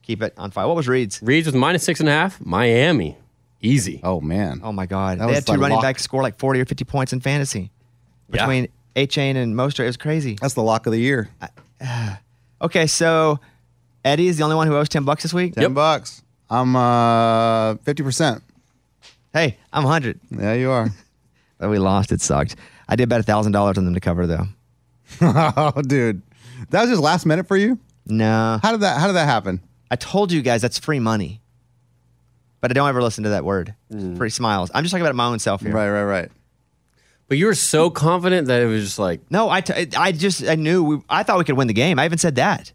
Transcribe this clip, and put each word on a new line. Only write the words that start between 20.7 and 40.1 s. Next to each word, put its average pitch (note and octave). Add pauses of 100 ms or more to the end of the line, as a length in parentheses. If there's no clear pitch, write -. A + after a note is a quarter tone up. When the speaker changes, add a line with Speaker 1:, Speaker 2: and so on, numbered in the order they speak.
Speaker 3:
are. A#2
Speaker 1:
<laughs> - (640)
But G2
we G#2
lost. F#2+
It -
sucked. - (340)
I -
did A#2+
bet A#2+
a G#2+
thousand G#2+
dollars G2+
on F#2+
them F2
to F2+
cover, F2
though. E2 (260)
Speaker 3:
<laughs> -
Oh, D3+ (100)
dude. B2 (480)
That G3
was A#3+
just G3
last E3
minute E3
for G3
you? A3 (260)
Speaker 1:
No. A2
Speaker 3:
How A3
did A3+
that, D3+
how F#3
did G3
that D#3+
happen? G2 (300)
Speaker 1:
I B2
told G3
you E3
guys A#2
that's A#2+
free D3
money. A2 (1200)
But B2
I B2
don't C#3+
ever B2+
listen A2
to G#2+
that F#2+
word. G2 (180)
Speaker 2:
Mm. F#2+
Speaker 1:
Free G#2+
smiles. G2+
I'm C#3+
just F3
talking F3+
about C#3
my B2
own A#2
self G2
here. -
Speaker 3:
Right, G#2+
right, G2+
right. F#2+ (960)
Speaker 2:
But C#3
you F3+
were G#3+
so D#3+
confident F3
that B2
it A#2+
was A2
just G2
like F2+
Speaker 1:
No, G3+
I, F#3
t-, F3
I F3+